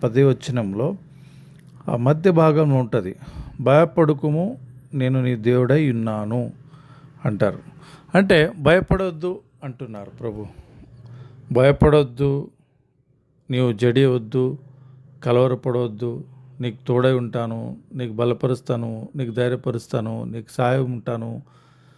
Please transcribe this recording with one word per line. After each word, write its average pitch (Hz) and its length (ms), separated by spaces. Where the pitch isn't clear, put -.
పది 123 200
వచనంలో 123 720
ఆ 131 60
మధ్య 156 360
భాగంలో 156 440
ఉంటది, 110 400
"భయపడకుము, 156 960
నేను 131 280
నీ 123 140
దేవుడై 123 560
ఉన్నాను" 113 600
అంటారు. 104 340
అంటే 180 420
భయపడొద్దు 180 840
అంటున్నారు 113 460
ప్రభు. 107 360
భయపడొద్దు, 139 1000
నీవు 123 220
జడియవద్దు, 127 840
కలవరపడవద్దు, 123 1000
నీకు 120 160
తోడై 123 240
ఉంటాను, 117 640
నీకు 123 180
బలపరుస్తాను, 117 1040
నీకు 127 160
ధైర్యపరుస్తాను, 117 920
నీకు 113 280
సాయం 127 400
ఉంటాను 117 500